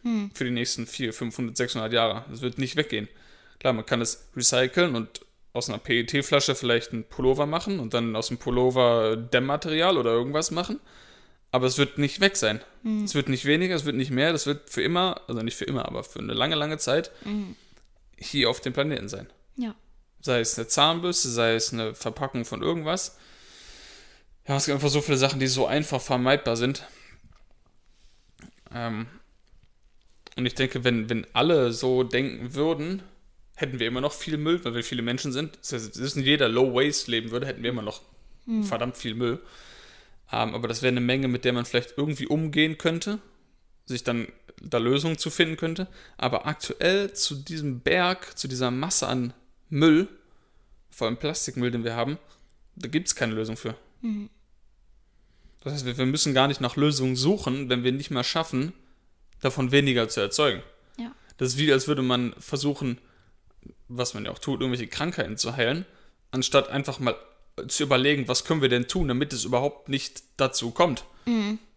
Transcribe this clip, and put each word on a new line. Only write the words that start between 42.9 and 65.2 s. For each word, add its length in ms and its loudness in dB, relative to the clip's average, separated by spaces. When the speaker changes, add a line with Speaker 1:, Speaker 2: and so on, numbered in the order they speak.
Speaker 2:
sich 180 -6
dann 240 -2
da 180 -2
Lösungen 380 2
zu 120 -4
finden 260 0
könnte. 320 -4
Aber 300 -2
aktuell 680 0
zu 220 -2
diesem 460 -6
Berg, 560 0
zu 100 -6
dieser 240 0
Masse 360 0
an 260 -2
Müll, 380 6
vor 180 -2
allem 100 -2
Plastikmüll, 540 -2
den 120 -4
wir 120 -4
haben, 220 -2
da 120 -10
gibt's 280 0
keine 180 -2
Lösung 220 -4
für. 200 -8
Speaker 1:
Mhm. 280 -6
Speaker 2:
Das 120 -8
heißt, 120 -6
wir, 120 -4
wir 80 2
müssen 280 2
gar 140 6
nicht 140 0
nach 140 -2
Lösungen 400 2
suchen, 540 0
wenn 140 0
wir 100 4
nicht 180 -6
mal 140 -2
schaffen, 480 -2
davon 320 0
weniger 380 4
zu 100 -2
erzeugen. 420 2
Speaker 1:
Ja. 140 -12
Speaker 2:
Das 160 0
ist 40 -2
wie, 140 4
als 160 4
würde 140 2
man 380 0
versuchen, 580 -2
was 260 -4
man 120 -8
ja 60 -6
auch 80 -12
tut, 220 -2
irgendwelche 260 -2
Krankheiten 500 -4